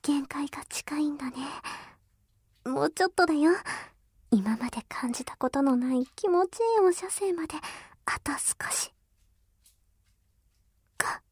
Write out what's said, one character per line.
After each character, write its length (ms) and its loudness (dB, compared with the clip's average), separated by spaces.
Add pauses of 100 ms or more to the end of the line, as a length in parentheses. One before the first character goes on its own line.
限 240 0
界 220 -6
が 180 -12
近 320 -8
い 120 0
ん 80 -6
だ 120 -6
ね。 40 -10 (1300)
も 180 0
う 80 4
ち 120 0
ょ 40 4
っ 40 2
と 140 4
だ 80 2
よ。 180 6 (800)
今 260 2
ま 120 -4
で 180 -10
感 240 -6
じ 140 -8
た 120 -14
こ 120 0
と 140 0
の 120 4
な 200 0
い 100 2 (100)
気 140 0
持 180 6
ち 120 -14
い 40 2 (140)
い 20 6
お 140 8
射 160 -6
精 240 0
ま 140 -4
で、 80 -10 (500)
あ 140 -2
と 140 -6
少 380 -4
し。 220 -4 (2000)
か。 240 -4 (100)